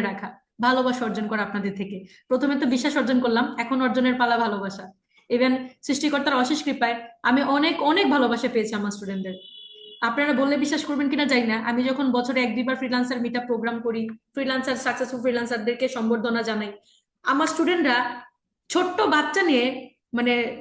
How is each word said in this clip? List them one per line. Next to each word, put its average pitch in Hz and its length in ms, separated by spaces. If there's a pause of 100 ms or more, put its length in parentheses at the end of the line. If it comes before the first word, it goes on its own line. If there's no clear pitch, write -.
রাখা, - 200 (360)
ভালোবাসা 254 440
অর্জন 208 220
করা 214 160
আপনাদের 202 320
থেকে। 202 180 (340)
প্রথমে 277 300
তো 302 140
বিশ্বাস 285 260
অর্জন 247 240
করলাম, 233 200 (180)
এখন 262 240
অর্জনের 247 340
পালা 233 240
ভালোবাসা। 196 400 (460)
Even 247 220 (340)
সৃষ্টিকর্তার 285 560
অশেষ 294 240
কৃপায় 233 300 (320)
আমি 262 120 (160)
অনেক, 320 180 (160)
অনেক 349 240
ভালোবাসা 240 400
পেয়েছি 214 240
আমার 202 180
স্টুডেন্টদের। 190 400 (720)
আপনারা 285 320
বললে 277 140 (100)
বিশ্বাস 302 240
করবেন 285 240
কিনা 294 200
জানি 240 200
না, 220 40 (140)
আমি 240 180
যখন 269 180 (100)
বছরে 247 260
এক 233 140
দুইবার 254 240
ফ্রিল্যান্সার 247 440
মিট 240 160
আপ 240 100
প্রোগ্রাম 233 260 (100)
করি, 226 160 (320)
ফ্রিল্যান্সার, 262 500
সাকসেসফুল 254 400
ফ্রিল্যান্সারদেরকে 240 640 (100)
সম্বর্ধনা 226 520
জানাই, 214 220 (640)
আমার 311 200
স্টুডেন্টরা 320 440 (760)
ছোট্ট 359 260 (160)
বাচ্চা 302 360
নিয়ে 247 140 (520)
মানে 240 160 (280)